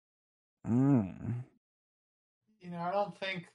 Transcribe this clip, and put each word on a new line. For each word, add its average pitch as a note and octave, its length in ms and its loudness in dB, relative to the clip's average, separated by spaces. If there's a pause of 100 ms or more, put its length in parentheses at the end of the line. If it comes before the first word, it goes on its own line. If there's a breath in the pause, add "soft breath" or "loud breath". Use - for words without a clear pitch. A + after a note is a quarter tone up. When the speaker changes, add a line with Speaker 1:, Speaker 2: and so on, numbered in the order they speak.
(640)
Speaker 1:
Mm. A#2+ 800 2 (1160)
Speaker 2:
You F3+ 80 -12
know, F3 100 -8
I F3+ 120 -2
don't G3+ 280 0
think F#3 360 -4